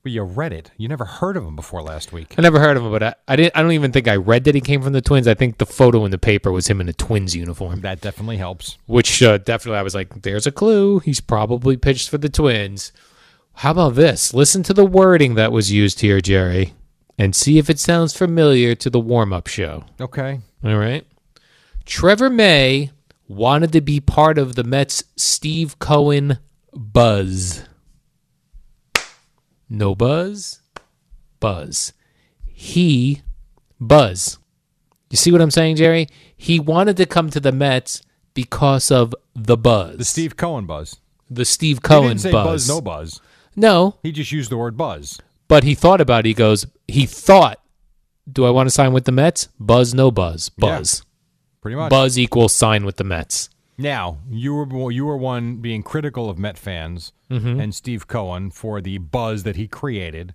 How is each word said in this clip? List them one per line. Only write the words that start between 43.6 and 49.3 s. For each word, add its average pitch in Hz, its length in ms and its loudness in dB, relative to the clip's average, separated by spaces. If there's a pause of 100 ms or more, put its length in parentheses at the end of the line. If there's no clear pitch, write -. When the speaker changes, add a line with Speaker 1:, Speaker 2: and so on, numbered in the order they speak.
Speaker 1:
He 165 100 -6
just 147 200 -8
used 139 180 -6
the 127 60 -4
word 117 200 -8
buzz. 87 440 -10 (280)
Speaker 2:
But 147 160 6
he 143 100 2
thought 180 260 4
about 123 200 4
it. 113 80 0
He 110 60 0
goes, 107 320 2 (200)
he 127 200 0
thought, 165 540 4 (680)
"Do 131 140 0
I 123 60 4
want 131 180 4
to - 20 0
sign 131 220 2
with 127 120 0
the 131 80 0
Mets? 147 360 0 (100)